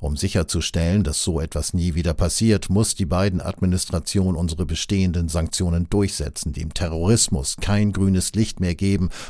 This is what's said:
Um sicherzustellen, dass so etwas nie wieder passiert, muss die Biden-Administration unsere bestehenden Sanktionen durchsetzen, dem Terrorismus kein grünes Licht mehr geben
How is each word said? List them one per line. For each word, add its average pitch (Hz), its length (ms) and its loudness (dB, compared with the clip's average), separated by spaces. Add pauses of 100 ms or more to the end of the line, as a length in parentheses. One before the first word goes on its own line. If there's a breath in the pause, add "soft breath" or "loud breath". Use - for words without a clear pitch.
Um 73 160 -2
sicherzustellen, 85 880 0
dass - 200 -2
so 80 180 -2
etwas 78 320 -4
nie 87 220 0
wieder 85 180 0
passiert, 101 560 2
muss 104 240 2
die 95 140 -2
Biden-Administration 92 1300 0
unsere 80 320 -2
bestehenden 85 640 0
Sanktionen 85 600 0
durchsetzen, - 640 -2
dem 78 220 -8
Terrorismus 87 840 0
kein 104 320 2
grünes 95 420 2
Licht - 260 0
mehr 87 160 0
geben 92 340 0 (200 loud breath)